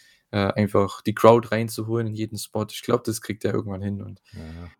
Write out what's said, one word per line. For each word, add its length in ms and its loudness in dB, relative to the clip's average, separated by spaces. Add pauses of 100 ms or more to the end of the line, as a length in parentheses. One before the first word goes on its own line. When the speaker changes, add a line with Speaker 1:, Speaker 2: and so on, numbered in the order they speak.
(320)
Speaker 1:
äh, 220 2
einfach 480 2
die 120 -2
Crowd 380 8
reinzuholen 560 -2
in 60 -6
jeden 220 -8
Spot. 320 -6
Ich 140 -14
glaub, 220 0
das 160 -4
kriegt 240 -10
er 100 -2
irgendwann 280 -4
hin 200 -6
und 180 -14 (120)
Speaker 2:
Ja. 460 -14